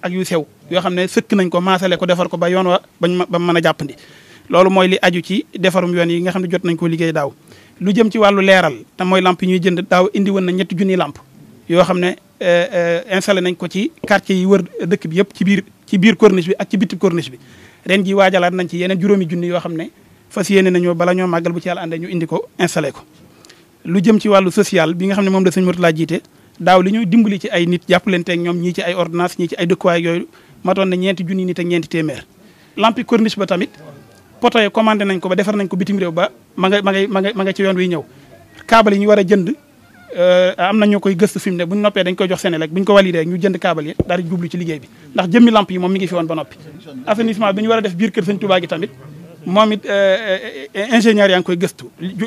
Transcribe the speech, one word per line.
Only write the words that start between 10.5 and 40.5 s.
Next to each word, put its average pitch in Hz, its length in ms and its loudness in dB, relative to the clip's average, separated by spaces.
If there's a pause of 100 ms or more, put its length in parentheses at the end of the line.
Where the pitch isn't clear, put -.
ñetti 185 240 -4
junniy 190 200 0
lamp 151 200 -4 (520)
yoo 170 140 4
xam 180 160 0
ne, 175 160 -2 (280)
euh, 175 300 2
euh, 170 280 -2 (160)
installé 196 240 0
nañ 180 160 -2
ko 180 120 -8
ci 208 220 -4 (160)
quartier 196 300 0
yi 185 100 0
wër 196 160 4 (240)
dëkk 175 220 -2
bi 160 80 -4
yëpp 196 180 0
ci 190 100 -4
biir, 196 180 2 (240)
ci 202 120 -2
biir 208 180 4
corniche 190 320 4
bi 196 100 0
ak 196 120 -4
ci 214 60 -2
bitib 190 220 -2
corniche 170 320 -2
bi. 127 80 -20 (480)
Ren 190 180 2
ji 196 100 -2
waajalaat 185 380 4
nañ 180 160 -4
ci 170 80 -8
yeneen 180 240 -2
juróomi 196 280 2
junni 175 200 -4
yoo 175 120 -2
xam 175 140 -10
ne 165 160 -8 (380)
fas 196 220 -4
yéene 190 200 4
nañoo 175 240 2
bala 175 200 2
ñoo 185 120 -2
màggal 170 260 -2
bu 170 80 -6
ci 185 80 -8
Yàlla 175 140 -6
àndee 165 160 -8
ñu 175 100 -10
indi 170 180 -4
ko - 180 -6 (140)
installé 156 340 -2
ko. - 80 -20 (840)
Lu 180 160 0
jëm 214 180 4
ci 214 80 -2
wàllu 190 220 4
social 175 440 0
bi 180 120 -4
nga 196 80 0
xam 202 100 0
ne 190 60 2
moom 190 140 2
la 185 60 4
sëñ 185 140 0
Mourtala 175 300 2
jiite 165 260 -4 (400)
daaw 185 220 4
li 196 100 0
ñuy 226 140 0
dimbali 202 340 2
ci 208 100 -10
ay 175 160 0
nit 175 220 -2
jàppalante 180 440 0
ak 170 60 -2
ñoom 175 220 -4
ñii 175 140 -2
ci 190 80 -6
ay 175 120 -4
ordonnance 175 440 -4
ñii 170 100 -2
ci - 80 -8
ay 170 100 -2
dëkkuwaay 170 360 0
yooyu 170 260 -4 (340)
matoon 190 260 0
na 185 80 -2
ñeenti 185 300 -2
junni 190 200 -4
nit 180 120 -6
ak 175 80 -4
ñeenti 175 220 -2
téeméer. 160 360 -6 (520)
Lampi 226 280 0
corniche 220 340 0
ba 196 80 -2
tamit 180 240 -2 (760)
poto 240 160 2
yi 202 100 2
commandé 214 380 0
nañ 185 120 -2
ko 185 80 -6
ba 185 80 0
defar 208 200 -2
nañ 196 120 -4
ko 196 80 -6
bitim 196 220 -2
réew 175 140 -4
ba 175 160 0 (280)
ma 185 120 0
nga, 202 140 0
ma 196 100 0
nga, 196 160 0
ma 185 160 -2
nga, 196 100 -2
ma 196 100 -4
nga 190 120 -2
ci 202 60 -2
yoon 190 140 0
wi 185 120 -2
ñëw. 165 140 -4 (640)
Câble 220 280 6
yi 196 60 0
ñu 202 80 2
war 208 100 6
a 202 60 2
jënd, 196 320 0 (600)
euh, 180 420 4